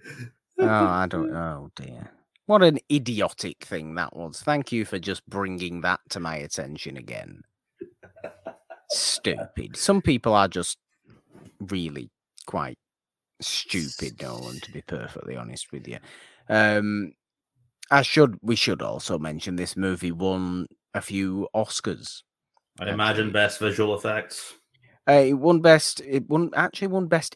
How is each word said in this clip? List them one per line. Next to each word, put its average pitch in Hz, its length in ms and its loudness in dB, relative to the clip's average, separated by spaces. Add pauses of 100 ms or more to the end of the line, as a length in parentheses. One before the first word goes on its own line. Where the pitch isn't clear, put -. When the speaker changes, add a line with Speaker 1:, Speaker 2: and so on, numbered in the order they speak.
(600)
Speaker 1:
Oh, 381 80 4
I 92 420 4
don't 80 240 -4
know. 80 440 -8
Oh, 67 60 -12
dear. 120 280 -16 (340)
What 208 180 8
an 156 140 10 (120)
idiotic 110 760 -2
thing 78 300 -8
that 85 200 -6
was. 80 260 -12
Thank 147 300 -2
you 113 140 -2
for 98 140 -6
just 90 280 -8
bringing 90 540 -6
that 90 180 0 (100)
to 101 100 -8
my 80 180 -6
attention 73 580 -10
again. 50 460 -14 (1500)
Stupid. - 840 -4
Some 196 260 2
people 117 340 2
are 98 120 6
just 87 300 -4 (840)
really 82 520 -6 (340)
quite 71 320 -6 (640)
stupid, 69 800 -6
Nolan, 62 400 -10
to - 100 -16
be - 120 -12
perfectly - 520 -10
honest 60 360 -12
with 67 160 -14
you. 58 100 -12 (520)
Um, 104 640 2 (760)
I 139 140 6
should, 139 380 6
we 113 140 0
should - 280 0
also 64 340 -4
mention 78 380 -6
this 87 200 -6
movie 92 360 -2
won 92 560 -2 (260)
a 98 80 -4
few 98 540 -2
Oscars, - 680 -4 (580)
Speaker 2:
I 98 100 -6
imagine 107 380 2
Speaker 1:
actually. 101 60 -6
Speaker 2:
best 104 260 2
visual 104 360 0
effects. - 580 -6 (520)
Speaker 1:
Uh, 139 100 8
it 139 180 8
won 160 260 6
best, 160 460 6
it 135 240 -2
won, 160 260 2
actually 185 320 0
won 185 200 0
best 160 280 0